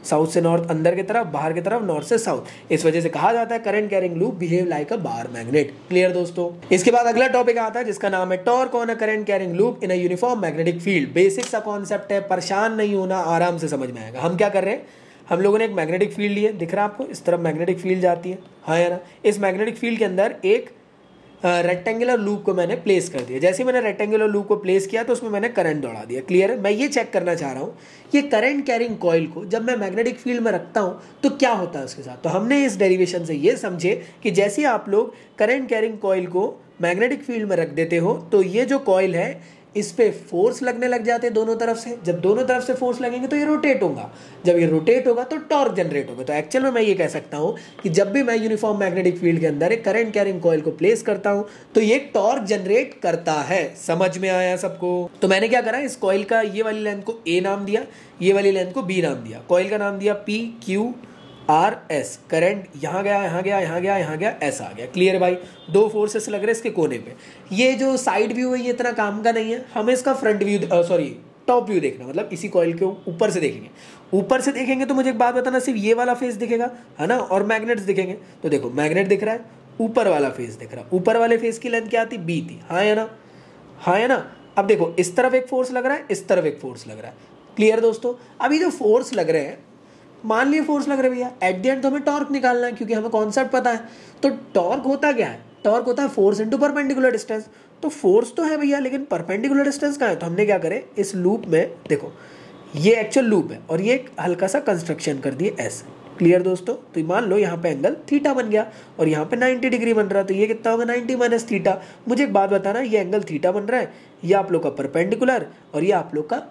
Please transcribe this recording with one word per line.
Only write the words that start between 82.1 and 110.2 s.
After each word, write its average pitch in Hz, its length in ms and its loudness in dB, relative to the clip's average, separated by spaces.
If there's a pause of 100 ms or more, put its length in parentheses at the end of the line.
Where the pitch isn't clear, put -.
बी 165 220 -4
थी, - 180 -14 (100)
हाँ 180 160 0
या 214 100 4
ना, 220 140 -2 (720)
हाँ 185 200 2
या 233 80 2
ना? 262 180 2 (320)
अब 196 100 2
देखो 170 320 2
इस 175 160 0
तरफ 254 180 4
एक 254 140 2
force 254 240 -2
लग 247 140 -4
रहा 277 100 2
है, 320 160 -8
इस - 160 -6
तरफ 180 180 2
एक 147 140 -4
force 123 280 -14
लग 110 120 -16
रहा 113 80 -14
है। - 240 -20 (260)
क्लियर 214 240 6
दोस्तों? 226 320 0 (280)
अभी 285 180 2
जो 349 120 2
force 247 420 2
लग 170 160 0
रहे 160 120 2
हैं, 139 160 -8 (680)
मान 226 260 2
लिए 302 140 2
force 285 240 0
लग 277 120 0
रहे 254 100 4
हैं - 20 0
भैया, 247 180 -4 (120)
at 185 160 0
the 247 140 0
end 269 120 -2
तो 277 60 2
हमें 277 120 -2
टॉर्क 285 300 -2
निकालना 247 340 2
है 240 80 -4
क्योंकि 220 200 -4
हमें 220 180 -2
concept 220 400 0
पता 247 200 2
है। 226 80 -2 (440)
तो 285 60 6 (240)
टॉर्क 202 300 2
होता 277 280 2
क्या 226 160 0
है? - 120 -12 (240)
टॉर्क 233 220 2
होता 247 180 0
है 262 60 0
force 202 300 4
into 226 200 0
perpendicular 277 520 2
distance। 220 360 -4 (360)
तो 311 80 -2
force 214 440 4
तो 339 80 -2
है 311 140 0
भैया, 285 220 2
लेकिन 262 260 -4
perpendicular 214 580 0
distance 285 340 -2
कहाँ 247 120 2
है? 170 60 2
तो 170 100 -8
हमने 175 200 2
क्या 202 140 4
करे, 170 240 -2 (140)
इस 196 180 -2
loop 190 320 0
में 165 240 2 (180)
देखो, - 220 -2 (640)
ये 196 180 6
actual 226 300 2
loop 208 260 2
है - 80 -14 (100)
और 170 120 -2
ये 226 140 2
एक 262 140 -8 (120)
हल्का 175 260 0
सा 294 140 0
construction 165 580 -2
कर 131 140 -4
दिए 160 260 -2
ऐसे। - 420 -10 (120)
Clear 180 280 6
दोस्तों? 185 320 -2
तो - 300 -6
मान 185 200 0
लो 208 140 2
यहाँ 175 200 0
पे 170 120 -2
angle 156 260 0 (140)
theta 285 260 2
बन 240 140 -2
गया 214 160 2 (340)
और 160 80 4
यहाँ 156 180 0
पे 240 120 -4
ninety 254 320 2
degree 233 240 2
बन 214 120 4
रहा 190 140 0
है, 190 80 -2